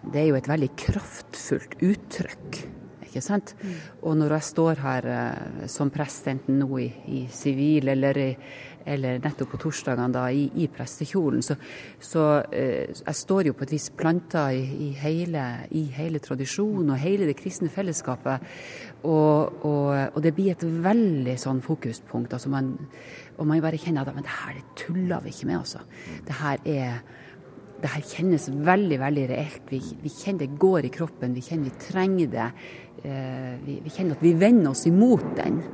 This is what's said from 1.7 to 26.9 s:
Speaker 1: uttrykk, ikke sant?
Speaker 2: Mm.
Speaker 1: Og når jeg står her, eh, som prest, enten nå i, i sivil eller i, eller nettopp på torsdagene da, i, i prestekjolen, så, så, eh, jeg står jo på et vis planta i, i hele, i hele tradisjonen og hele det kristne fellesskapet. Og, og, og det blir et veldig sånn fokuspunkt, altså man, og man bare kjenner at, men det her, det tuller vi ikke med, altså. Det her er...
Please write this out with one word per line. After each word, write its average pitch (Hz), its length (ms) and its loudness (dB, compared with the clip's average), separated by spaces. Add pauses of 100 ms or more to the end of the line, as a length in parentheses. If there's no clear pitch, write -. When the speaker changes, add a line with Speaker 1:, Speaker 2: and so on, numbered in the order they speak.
Speaker 1:
uttrykk, - 760 -2 (440)
ikke - 180 -8
sant? - 400 -2
Speaker 2:
Mm. 190 120 -6 (300)
Speaker 1:
Og 160 140 2
når 151 120 4
jeg 156 140 2
står 165 360 2
her, 127 260 -2
eh, 120 640 -4
som 139 220 0
prest, 143 380 -4
enten 135 320 0
nå 135 200 0
i, 120 140 -4 (140)
i 127 200 -6
sivil 143 640 2
eller 135 280 2
i, 135 120 0 (560)
eller 131 340 -2
nettopp 143 320 -4
på - 80 -8
torsdagene 127 540 -2
da, 127 180 0
i, 143 240 2
i 160 120 2
prestekjolen, 139 760 -2
så, 139 140 -2 (420)
så, - 240 0 (300)
eh, 123 400 0
jeg - 220 -6
står 190 320 2
jo 135 60 2
på - 100 -6
et 131 80 -6
vis 151 180 0
planta 165 640 0
i, 131 100 -2 (240)
i 139 60 -6
hele, 156 500 -2 (280)
i 156 120 0 (100)
hele 156 260 -4
tradisjonen 165 720 0
og 131 60 2
hele 185 280 2
det 143 120 2
kristne 180 320 -4
fellesskapet. 131 680 -2 (640)
Og, 151 600 4
og, 143 500 2
og 151 80 0
det 160 100 6
blir 190 180 2
et 170 120 -4
veldig 165 760 2
sånn 131 240 0
fokuspunkt, 120 720 -4
altså 127 160 -4
man, 131 240 0 (640)
og 160 100 -2
man 156 140 4
bare 160 160 0
kjenner 147 300 -2
at, 131 80 -8
men 139 80 -6
det - 220 -8
her, - 100 -8
det - 200 -16
tuller 175 460 -2
vi - 80 -8
ikke - 180 -10
med, 175 120 0
altså. - 200 -8 (460)
Det 143 100 -8
her 139 300 -2
er... 127 360 -2 (760)